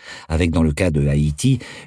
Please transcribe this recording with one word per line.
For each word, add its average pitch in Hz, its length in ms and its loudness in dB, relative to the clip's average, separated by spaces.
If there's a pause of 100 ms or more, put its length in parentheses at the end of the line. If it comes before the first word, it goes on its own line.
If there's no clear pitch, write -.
(280)
avec 82 220 0
dans 80 140 2
le 78 80 2
cas 87 180 0
de 73 160 2
Haïti 76 540 2 (260)